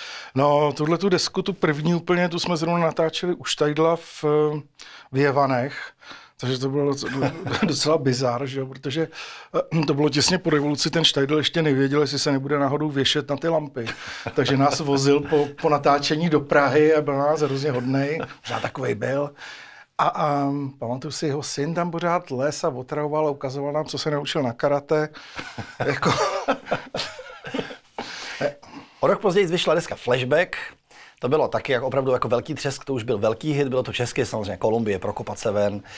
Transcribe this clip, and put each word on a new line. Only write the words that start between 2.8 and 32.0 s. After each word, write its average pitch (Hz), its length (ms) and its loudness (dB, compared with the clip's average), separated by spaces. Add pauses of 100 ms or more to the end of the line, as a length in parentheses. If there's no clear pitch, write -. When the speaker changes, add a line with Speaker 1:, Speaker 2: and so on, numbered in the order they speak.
Speaker 1:
natáčeli 165 480 0
u - 100 -8
Štajdla 156 520 2
v, - 280 -10 (880)
v 131 40 -6
Jevanech, 135 760 2 (480)
takže 127 180 -2
to 135 100 -2
bylo 143 180 0
docela, 135 460 -2 (140)
<laughs> - 200 -2
docela 156 320 2
bizár, 131 480 0
že 131 140 -6
jo, 135 60 -6
protože, 135 420 -4 (680)
eh, 160 100 4
to 151 80 2
bylo 147 140 4
těsně 147 300 2
po 165 120 -2
revoluci, 147 400 0
ten 160 140 2
Štajdl 139 340 2
ještě 156 240 0
nevěděl, 139 380 4
jestli 139 180 0
se 143 140 0
nebude 139 260 0
náhodou 143 320 0
věšet 139 400 0
na 143 60 0
ty 165 120 -4
lampy. 147 380 -2 (480)
Takže 135 220 4
nás 143 240 4
vozil 139 400 4
po, 147 280 2 (140)
po 165 60 2
natáčení 147 600 2
do 151 100 4
Prahy 147 540 4
a 151 80 4
byl 139 160 0
na 139 80 2
nás 151 140 2
hrozně 139 300 0
hodnej, 135 500 0 (240)
možná 113 160 -4
takovej 110 340 -4
byl. 131 360 -2 (720)
A, - 60 2
a 143 400 0 (300)
pamatuju 135 340 -6
si, - 140 -4
jeho 143 160 -2
syn 147 320 -4
tam 175 160 -2
pořád 170 400 -2
les 139 340 -2
a 170 40 0
otravoval 147 580 -2
a 151 40 2
ukazoval 143 420 -4
nám, 151 120 -2
co 151 140 -8
se 156 120 -4
naučil 147 320 -2
na 123 100 0
karate. 143 560 0 (380)
<laughs> - 400 -8
Jako - 240 0 (3000)
Speaker 2:
O 135 60 2
rok 185 140 2
později 196 260 4
vyšla 165 280 2
deska 165 200 -2
Flashback. 131 600 0 (640)
To 123 80 -2
bylo 143 200 4
taky - 240 -2
jako 123 140 2
opravdu 131 260 0